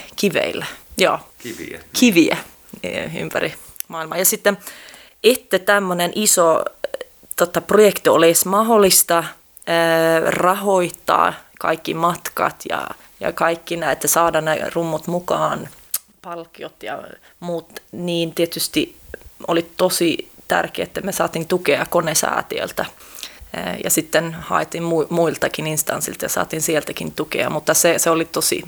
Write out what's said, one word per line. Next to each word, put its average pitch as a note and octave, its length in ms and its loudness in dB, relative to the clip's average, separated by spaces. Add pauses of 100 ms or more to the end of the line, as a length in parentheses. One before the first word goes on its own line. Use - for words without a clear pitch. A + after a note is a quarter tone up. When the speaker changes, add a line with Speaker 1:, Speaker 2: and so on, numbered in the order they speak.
(160)
Speaker 1:
kiveillä. - 500 0 (320)
Joo. D#3 200 2 (200)
Speaker 2:
Kiviä. - 420 -14 (120)
Speaker 1:
Kiviä, F3+ 440 6 (460)
eh, - 340 -6
ympäri - 380 -4 (340)
maailmaa. D#3+ 300 -8
Ja F#3 60 0
sitten, G3+ 340 0 (680)
että A#3 340 2
tämmönen F#3 560 2
iso, F3+ 500 2 (720)
tota, F3 240 0
projekti G3+ 480 4
olisi E3 400 6
mahdollista, G3 760 4 (420)
eh, E3 600 2
rahoittaa F3+ 1080 2 (240)
kaikki D#3+ 360 -2
matkat E3+ 600 -2 (120)
ja, - 180 -4 (340)
ja E3+ 120 -2
kaikki E3+ 440 -4
nää, D#3 160 -2
että E3 160 -4
saada E3 320 2
nämä D#3 160 0 (180)
rummut D#3+ 320 -2
mukaan, D#3+ 640 -2 (540)
palkkiot E3+ 600 -16
ja A2 200 -10 (380)
muut, E3+ 400 -10 (120)
niin E3+ 420 -4
tietysti - 640 -2 (520)
oli E3+ 280 0
tosi F3+ 540 0 (180)
tärkeää, F3 360 0
että - 160 -8
me F#3+ 120 -6
saatiin E3+ 340 -2
tukea D#3+ 400 0
konesäätiöltä. - 960 -2 (720)
Eh, F2 300 -6
ja - 60 -4
sitten E3 440 0
haettiin E3 500 -4
mu-, E3 260 0
muiltakin D#3 560 -2
instanssilta - 580 -4
ja - 40 -4
saatiin - 340 -4
sieltäkin D#3 500 -4
tukea, - 380 -4
mutta D#3 240 0
se, E3 240 4
se - 120 0
oli E3 140 0
tosi, - 440 -4